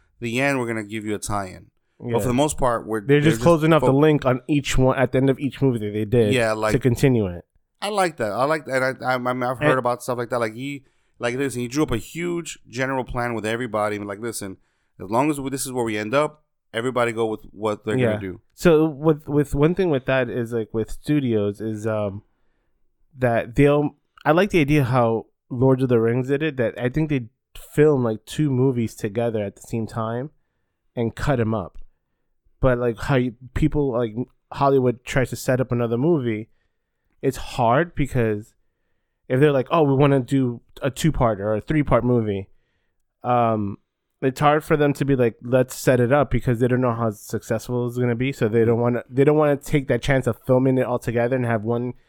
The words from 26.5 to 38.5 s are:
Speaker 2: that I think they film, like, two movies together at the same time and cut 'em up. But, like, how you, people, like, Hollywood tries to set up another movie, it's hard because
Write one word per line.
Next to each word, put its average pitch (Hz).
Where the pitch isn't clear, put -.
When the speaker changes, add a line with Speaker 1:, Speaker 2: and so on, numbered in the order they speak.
Speaker 2:
that 113
I 123
think 156
they 127
film, 147
like, 110
two 151
movies 123
together 110
at 98
the -
same 113
time 120
and 117
cut 135
'em 110
up. 98
But, 127
like, 120
how -
you, 123
people, 147
like, 113
Hollywood 131
tries -
to 120
set 127
up 127
another 117
movie, 120
it's 135
hard 135
because 113